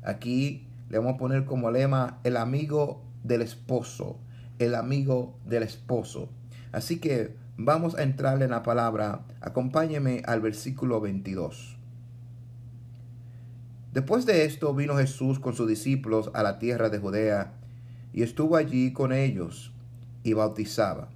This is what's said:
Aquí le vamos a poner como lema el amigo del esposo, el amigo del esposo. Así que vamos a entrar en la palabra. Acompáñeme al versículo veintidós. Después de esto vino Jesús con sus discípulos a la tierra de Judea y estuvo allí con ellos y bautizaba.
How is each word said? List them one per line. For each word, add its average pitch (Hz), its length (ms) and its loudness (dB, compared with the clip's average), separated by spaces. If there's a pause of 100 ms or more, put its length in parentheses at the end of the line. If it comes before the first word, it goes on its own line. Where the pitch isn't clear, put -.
Aquí 127 640 -2 (220)
le 107 80 2
vamos 123 160 2
a - 20 -2
poner 131 300 2
como 127 240 0
lema 131 520 4
el 123 140 2
amigo 143 640 0 (220)
del 120 160 4
esposo, - 800 -4 (400)
el 120 160 4
amigo 127 720 0
del 113 160 2
esposo. - 680 -4 (440)
Así 170 280 -2
que 127 340 0 (220)
vamos 160 380 2
a 160 80 0
entrar 135 400 2
en 123 80 2
la 117 120 0
palabra. 110 640 2 (160)
Acompáñeme 135 880 0
al 113 160 2
versículo 117 580 0
veintidós. 95 760 -4 (2250)
Después 208 320 4
de 170 180 8
esto 147 300 0
vino 143 240 2
Jesús 131 420 2
con 120 160 -2
sus 117 100 2
discípulos 110 680 2
a 110 80 2
la 98 160 2
tierra 113 320 2
de 104 80 -2
Judea 101 560 2 (580)
y 120 100 0
estuvo 156 340 4
allí 127 360 4
con 135 180 2
ellos 110 640 0 (500)
y 110 120 2
bautizaba. 107 800 0